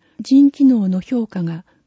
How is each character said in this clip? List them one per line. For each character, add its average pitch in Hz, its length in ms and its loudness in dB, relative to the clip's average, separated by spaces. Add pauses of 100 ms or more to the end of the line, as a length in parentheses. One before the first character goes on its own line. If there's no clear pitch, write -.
(200)
腎 277 320 2
機 277 140 0
能 226 240 2
の 185 120 -4
評 233 260 -6
価 180 160 -8
が 165 220 -10 (220)